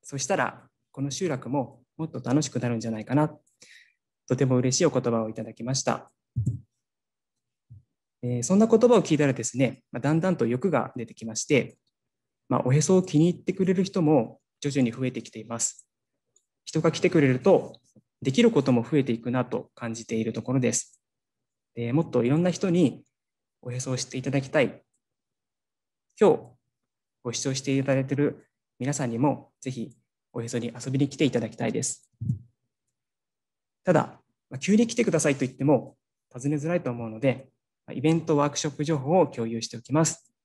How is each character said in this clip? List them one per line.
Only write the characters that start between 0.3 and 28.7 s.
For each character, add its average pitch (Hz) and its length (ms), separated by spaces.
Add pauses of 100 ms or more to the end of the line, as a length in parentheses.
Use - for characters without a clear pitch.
ら、 - 340 (220)
こ 135 100
の 139 100
集 185 160
落 127 220
も 131 340 (140)
も 160 80
っ 160 40
と - 100
楽 123 220
し - 80
く 123 100
な 120 100
る 117 80
ん - 20
じ 113 80
ゃ 113 40
な 107 80
い 110 60
か 123 80
な。」 147 240 (880)
と 127 100
て 135 100
も 127 100
嬉 127 200
し - 60
い 175 40
お 143 40
言 131 120
葉 117 200
を 110 80
い 110 40
た 113 100
だ 110 100
き - 100
ま 127 120
し - 80
た。 - 280 (2000)
え 123 160
ー、 120 40
そ 180 120
ん 208 40
な 226 80
言 233 120
葉 247 160
を 196 80
聞 156 120
い - 20
た 147 100
ら 131 60
で - 100
す - 140
ね、 131 340
ま 127 60
あ、 113 40
だ 143 120
ん 160 80
だ 185 100
ん 175 60
と 113 100
欲 127 240
が 127 240
出 117 100
て - 80
き - 120
ま 110 100
し - 100
て、 - 320 (680)
ま 127 120
あ、 - 60
お 127 60
へ 147 80
そ 190 160
を 185 80
気 151 160
に 170 100
入 175 100
っ - 40
て 190 80
く 190 140
れ 185 80
る 185 100
人 180 180
も 151 380 (220)
徐 143 80
々 139 120
に 113 120
増 127 140
え 123 40
て 120 100
き - 80
て 110 100
い 107 60
ま 117 140
す。 - 300 (760)
人 - 160
が 160 140
来 - 80
て 180 80
く 170 100
れ 143 80
る 127 120
と、 - 420 (400)
で 135 100
き 233 100
る 233 80
こ 151 140
と 135 80
も 120 100
増 147 180
え 131 40
て 131 80
い 113 80
く 127 100
な 127 140
と - 320
感 117 180
じ 113 140
て 117 80
い 113 80
る 113 80
と 113 100
こ 127 120
ろ 131 80
で 117 100
す。 - 300 (720)
で、 117 160
も 160 120
っ 160 60
と 117 140
い 120 60
ろ 147 80
ん 170 60
な 180 60
人 185 200
に 165 340 (580)
お 123 100
へ 127 100
そ 135 100
を 127 60
知 - 80
っ - 40
て 139 80
い 127 40
た 135 100
だ 139 80
き 135 100
た 156 120
い。 - 220 (1300)
今 196 140
日 - 80 (840)
ご 120 100
視 - 80
聴 135 120
し 135 80
て 135 160
い 135 60
た 135 100
だ 135 60
い 131 80
て 139 60
い 131 40
る - 300 (320)